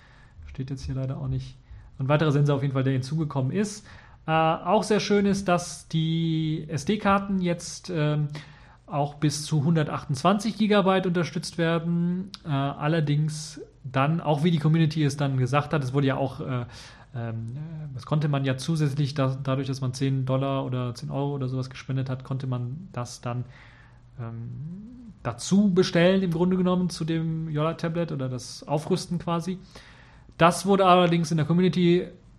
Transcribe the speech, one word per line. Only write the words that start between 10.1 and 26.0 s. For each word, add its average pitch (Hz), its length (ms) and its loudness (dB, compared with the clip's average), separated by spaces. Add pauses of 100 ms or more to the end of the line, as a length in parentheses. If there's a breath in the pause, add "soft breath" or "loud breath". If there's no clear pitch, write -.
Gigabyte 196 480 4
unterstützt 175 520 -2
werden. 170 720 0 (140)
Äh, 160 60 -6
allerdings 147 1080 0 (240)
dann, 143 360 0
auch 147 240 0
wie 180 60 4
die 170 80 4
Community 156 460 2
es 143 120 0
dann 139 200 0
gesagt 131 360 0
hat, 151 100 0
es 127 100 -4
wurde 139 140 2
ja 135 100 2
auch, 135 240 -4
äh, - 40 -8 (680 loud breath)
ähm, 117 420 -8
äh, 151 380 -12
das 117 120 -12
konnte 151 220 0
man 139 160 0
ja 135 120 0
zusätzlich, 147 580 0
da-, 131 280 0
dadurch, 135 260 -2
dass 135 120 -4
man 131 140 -2
zehn 135 320 0
Dollar 135 380 0
oder 127 300 -4
zehn 147 160 -10
Euro 143 240 -2
oder 131 140 -4
sowas 131 220 -4
gespendet 131 400 -6
hat, 131 140 -6
konnte 131 220 -6
man 127 460 -6
das - 280 -10
dann, 120 240 -6 (760 loud breath)
ähm, 117 320 -10 (720)
dazu 190 520 2
bestellen, 180 480 4